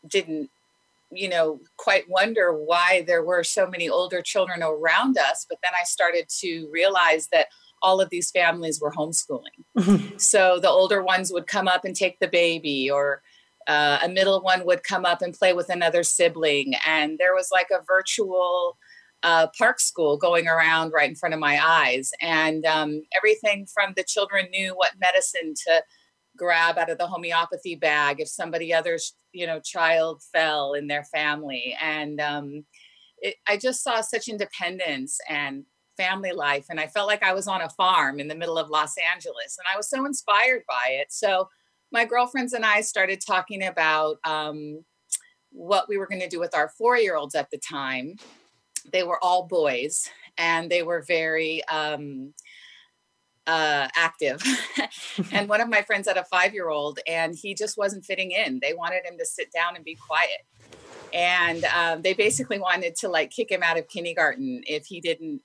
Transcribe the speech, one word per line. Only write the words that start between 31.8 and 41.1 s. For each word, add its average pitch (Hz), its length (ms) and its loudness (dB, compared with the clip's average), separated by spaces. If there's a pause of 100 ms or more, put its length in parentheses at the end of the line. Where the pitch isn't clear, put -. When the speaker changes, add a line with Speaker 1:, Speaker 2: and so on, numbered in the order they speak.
Speaker 1:
And, 151 380 -4
um, 147 440 -6 (540)
it, 196 160 -6 (140)
I 208 80 2
just 254 260 -2
saw 233 200 -2
such 220 260 -6
independence 180 920 -6 (100)
and 143 360 -6 (320)
family 190 340 -4
life. 143 400 -2
And 160 80 -8
I 156 80 -4
felt 202 220 -2
like 208 160 0
I 185 100 2
was 196 140 -4
on 190 120 -2
a 160 80 -6
farm 160 520 0
in 143 80 -8
the 156 80 -8
middle 165 200 -4
of 151 140 -4
Los 151 240 0 (180)
Angeles. 170 460 -10
And 180 140 -8
I 240 40 -2
was - 140 -6
so 269 160 -2
inspired 269 640 2
by 127 220 0
it. 135 220 -4